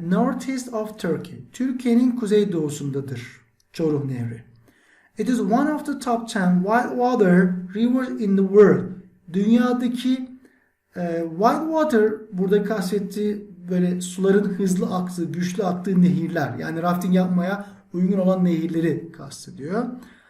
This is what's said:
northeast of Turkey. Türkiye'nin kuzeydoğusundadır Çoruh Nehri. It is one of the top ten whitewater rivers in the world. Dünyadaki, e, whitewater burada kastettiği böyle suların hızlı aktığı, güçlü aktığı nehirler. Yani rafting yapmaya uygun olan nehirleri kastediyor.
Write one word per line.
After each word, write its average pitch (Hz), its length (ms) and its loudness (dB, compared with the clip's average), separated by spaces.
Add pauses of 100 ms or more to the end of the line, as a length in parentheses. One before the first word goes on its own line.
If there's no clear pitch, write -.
northeast 247 640 -2
of 214 260 -8
Turkey. - 440 -6 (100)
Türkiye'nin 247 640 2
kuzeydoğusundadır 143 1300 -2 (320)
Çoruh 147 320 -2
Nehri. 117 380 -6 (760)
It 214 120 -2
is 240 100 2
one 247 340 2
of 294 120 -6
the 277 140 -6
top 233 300 -4
ten 180 340 2
whitewater 220 880 2 (220)
rivers 254 340 0 (120)
in 196 160 2
the 196 60 4
world. 190 400 6 (500)
Dünyadaki, 247 960 0 (680)
e, 170 300 -4 (140)
whitewater 285 720 2 (220)
burada 196 300 2
kastettiği 208 840 -4 (220)
böyle 180 320 0
suların 196 480 2
hızlı 185 460 -2
aktığı, 180 300 -4
güçlü 180 380 -4
aktığı 180 380 0
nehirler. 160 580 2
Yani 160 220 -6
rafting 180 340 0
yapmaya 180 520 0 (260)
uygun 185 240 0
olan 185 280 2
nehirleri 160 680 -2
kastediyor. 139 720 -8 (440)